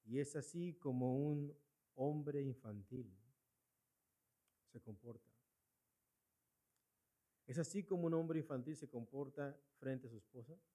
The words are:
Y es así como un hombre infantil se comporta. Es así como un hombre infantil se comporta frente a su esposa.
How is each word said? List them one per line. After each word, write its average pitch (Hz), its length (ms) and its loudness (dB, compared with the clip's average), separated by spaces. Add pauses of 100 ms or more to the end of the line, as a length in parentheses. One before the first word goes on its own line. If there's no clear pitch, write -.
Y 117 160 0
es 143 160 0
así 170 380 -2
como 127 420 2
un 147 400 2 (400)
hombre 143 460 2
infantil 113 760 -4 (1600)
se - 100 -14
comporta. 113 500 -12 (2250)
Es 127 120 -4
así 175 260 0
como 175 240 2
un 165 60 4
hombre 165 260 4
infantil 143 360 -2
se 139 140 -10
comporta 139 680 -4 (200)
frente 131 300 -2
a - 20 -12
su 113 80 -12
esposa. 127 400 -14 (180)